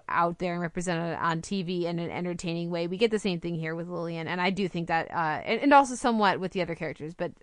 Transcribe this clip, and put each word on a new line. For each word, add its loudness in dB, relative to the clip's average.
out 2
there -2
and -4
represented -2
on 0
T -2
V -2
in -2
an -4
entertaining -4
way. -2
We -4
get 4
the 2
same -2
thing -4
here -4
with -6
Lillian, -6
and -2
I 2
do 0
think -4
that, 0
uh, 0
and, 0
and 6
also 8
somewhat 4
with -4
the -2
other -2
characters, -8
but -4